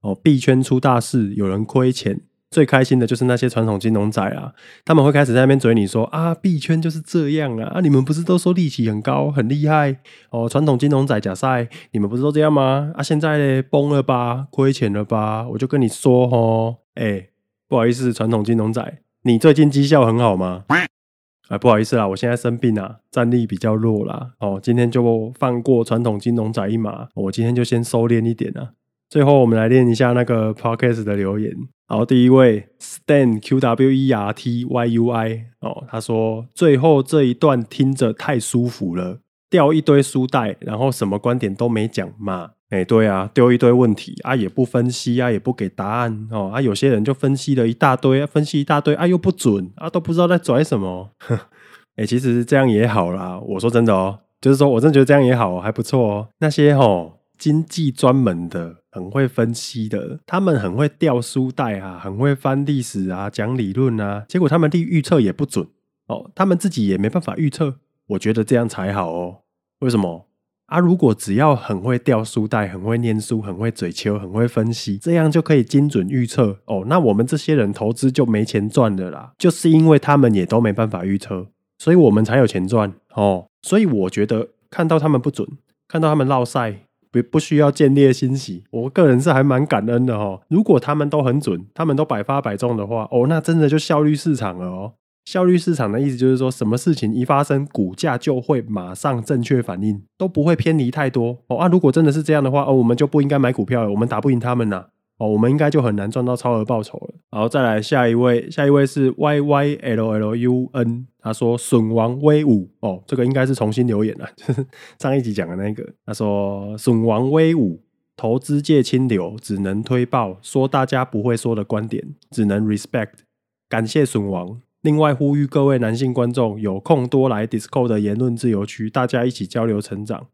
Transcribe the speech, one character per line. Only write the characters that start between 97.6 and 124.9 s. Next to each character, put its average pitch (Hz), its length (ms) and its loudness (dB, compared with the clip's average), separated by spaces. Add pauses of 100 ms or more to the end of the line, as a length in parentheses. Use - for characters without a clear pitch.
股 95 260 -4
价 135 240 -4
就 127 240 -2
会 123 220 -2
马 95 320 -8
上 127 260 -4
正 131 180 -2
确 120 220 0
反 92 220 -8
应， 104 180 -2 (160)
都 190 100 -4
不 165 160 -2
会 165 120 2
偏 160 200 -2
离 131 140 0
太 143 180 -4
多 123 300 -2 (120)
哦。 123 80 -4
啊， 175 100 0
如 180 120 4
果 143 120 4
真 165 120 4
的 151 80 4
是 151 120 -2
这 156 100 0
样 147 100 2
的 135 60 0
话， 143 140 0
哦， 139 100 0
我 131 80 6
们 117 160 4
就 147 80 2
不 147 160 2
应 139 60 0
该 143 100 0
买 131 160 2
股 113 100 -4
票 117 200 -2
了， 104 80 -2
我 101 40 -2
们 113 120 0
打 110 120 -4
不 139 120 0
赢 123 80 2
他 123 160 -2
们 117 140 0
呐。 92 160 -6 (340)
哦， 110 80 -2
我 107 100 2
们 120 140 4
应 139 40 4
该 151 140 2
就 147 140 2
很 110 120 0
难 101 140 -6
赚 123 160 -4
到 123 100 -2
超 120 180 -4
额 110 120 -2
报 113 160 -2
酬 - 160 -14
了。 - 160 -18 (160)
然 107 100 -8
后 107 80 0
再 135 140 0
来 113 180 0
下 123 300 0
一 113 60 2
位， 120 340 2
下 151 160 -2
一 143 60 4
位 139 160 4
是 135 300 0
Y 147 240 0
Y 143 420 0
L 110 300 -2
L 107 220 -2
U 123 380 0
N， 120 320 -2 (140)
他 110 120 -8
说 117 280 0
：“损 113 340 0
王 117 280 0
威 151 220 2
武。” 107 240 2 (120)
哦， 98 260 -6
这 - 100 -6
个 127 80 -2
应 123 80 0
该 135 140 0
是 131 80 -2
重 107 180 -2
新 123 140 0
留 107 180 0
言 107 140 -4
了， - 120 -14
<laughs> - 60 -20
就 - 160 -8
是 131 140 -4 (320)
上 139 180 -2
一 139 60 2
集 117 100 -4
讲 98 160 -4
的 87 80 -10
那 101 160 -4
个。 107 160 -10 (200)
他 104 60 -10
说 101 680 -4
：“损 113 260 2
王 117 240 2
威 160 240 4
武， 104 260 0 (380)
投 117 220 -2
资 147 200 -2
界 147 220 2
清 131 260 0
流， 98 320 -2
只 101 200 -6
能 98 240 -4
推 123 240 0
爆， 107 340 -4
说 135 260 -2
大 135 200 0
家 127 180 -2
不 110 160 -6
会 117 160 0
说 117 160 -4
的 107 100 -4
观 107 240 -4
点， 117 280 -8 (160)
只 110 140 0
能 104 200 0
respect。 104 540 -4 (480)
感 113 180 -2
谢 143 180 0
损 107 240 -2
王。 95 320 -8 (220)
另 151 160 2